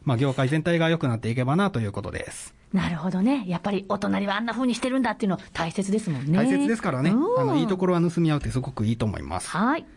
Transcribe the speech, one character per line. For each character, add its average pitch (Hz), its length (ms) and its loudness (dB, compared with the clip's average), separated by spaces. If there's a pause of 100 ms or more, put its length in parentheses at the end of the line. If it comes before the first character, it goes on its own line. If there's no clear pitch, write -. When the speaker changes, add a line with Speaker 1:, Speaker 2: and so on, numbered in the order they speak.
Speaker 1:
ま 131 120 2
あ、 - 20 2
業 135 160 2
界 131 160 0
全 156 140 0
体 170 160 2
が 165 100 2
良 165 80 2
く - 100 0
な 113 100 0
っ - 20 -4
て 110 100 -4
い 117 60 -2
け 127 100 0
ば 135 100 2
な 196 140 2
と 127 100 -4
い 110 60 -2
う 101 60 -4
こ 98 100 -8
と 90 80 -8
で - 220 -8
す。 - 240 -16 (180)
Speaker 2:
な 165 160 2
る 170 80 -4
ほ 170 140 -4
ど 185 100 0
ね。 247 260 2
や 175 120 -2
っ - 20 -20
ぱ 202 80 -2
り 202 180 -2
お 202 120 -2
隣 196 260 -2
は 196 100 0
あ 208 40 -2
ん 233 60 -4
な 233 80 -2
風 247 120 -2
に 247 80 2
し 233 60 -6
て 262 100 -2
る 262 100 0
ん 262 40 2
だ 233 80 0
っ 208 60 -4
て - 80 -2
い - 20 2
う - 20 2
の 170 100 0 (140)
大 165 180 -4
切 196 200 -2
で 214 80 2
す 214 100 -6
も 143 100 -2
ん 139 60 -6
ね。 156 120 2
Speaker 1:
大 226 100 4
切 277 200 2
で 233 80 2
す 226 60 -6
か 202 80 -2
ら 131 140 0
ね。 165 80 4
Speaker 2:
う 349 260 2
ん。 - 20 2
Speaker 1:
あ 508 40 2
の、 415 120 2
い 269 80 4
い 233 40 0
と 190 100 0
こ 180 100 0
ろ 180 60 4
は 170 80 2
盗 170 180 2
み 165 120 4
合 147 60 2
う - 20 0
っ - 20 -10
て - 80 -4
す 117 100 -2
ご 127 120 -6
く 107 160 -2
い 113 60 4
い 113 40 -6
と 117 80 0
思 92 140 0
い - 20 -10
ま 73 200 -4
す。 - 80 -10
Speaker 2:
は 233 280 2
い。 - 80 -8 (120)